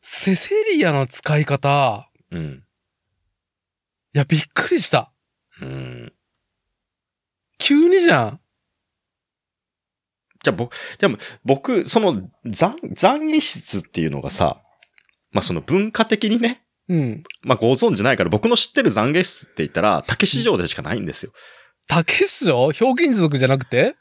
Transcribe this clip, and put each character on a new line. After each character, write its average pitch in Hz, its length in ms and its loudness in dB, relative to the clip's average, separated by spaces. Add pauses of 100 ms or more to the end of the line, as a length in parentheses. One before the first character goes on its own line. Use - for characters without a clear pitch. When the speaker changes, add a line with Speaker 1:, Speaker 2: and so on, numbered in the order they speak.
Speaker 1:
セ - 340 0
セ - 200 -4 (180)
リ 302 120 2
ア 160 80 2
の 135 140 2
使 - 300 -2
い 151 80 2
方、 139 640 0 (220)
Speaker 2:
う 87 80 -8
ん。 69 240 -10 (1500)
Speaker 1:
い 143 40 0
や、 143 80 2
び 156 120 0
っ 147 40 -2 (120)
く - 220 0
り 247 60 0
し - 80 -4
た。 - 240 0 (480)
Speaker 2:
う 131 40 -14
ん。 127 480 -14 (1400)
Speaker 1:
急 294 300 4
に 381 120 6
じ 339 120 4
ゃ 135 140 2
ん。 104 140 -10 (2000)
Speaker 2:
じ 147 60 0
ゃ 110 40 -2
あ、 - 20 -6
ぼ-、 120 140 -6 (280)
で 202 100 0
も、 113 100 -2 (280)
僕、 190 420 0
そ - 120 2
の、 185 160 2 (300)
懺-、 175 500 -2
懺 302 340 2
悔 302 120 2
室 - 380 -4
っ - 40 -8
て - 180 -6
い 80 60 0
う - 20 -2
の 69 120 -6
が 69 100 -8
さ、 - 320 0 (680)
ま 208 80 2
あ、 - 40 0
そ 190 100 -4
の 160 80 -4
文 202 300 0
化 226 160 0
的 214 220 0
に 226 100 0
ね、 233 260 -4 (240)
Speaker 1:
う 180 60 0
ん。 127 280 -2 (200)
Speaker 2:
ま 135 120 0
あ、 - 20 -10
ご 113 160 2
存 214 220 2
知 95 60 -4
な 131 100 2
い 117 60 0
か 98 60 2
ら、 87 60 2
僕 107 200 0
の 233 80 4
知 - 120 -2
っ - 40 -20
て 285 80 2
る 208 80 2
懺 110 220 0
悔 165 120 0
室 - 220 -8
っ - 40 -20
て - 80 -20
言 78 100 -4
っ - 20 -10
た 85 120 -4
ら、 98 260 2
竹 - 180 -4
市 165 160 0
場 208 160 2
で 87 100 -2
し - 60 -6
か - 80 -10
な 107 140 -6
い 107 40 -6
ん 98 60 -8
で 71 80 -8
す - 100 -12
よ。 - 80 -18 (560)
Speaker 1:
竹 170 380 0
市 - 200 -4
場？ 139 260 4
ひ 220 120 0
ょ 254 100 4
う - 20 2
き 330 120 2
ん 254 60 2
族 160 240 2
じ 131 80 2
ゃ - 20 2
な 135 100 4
く 131 80 -6
て？ 160 360 0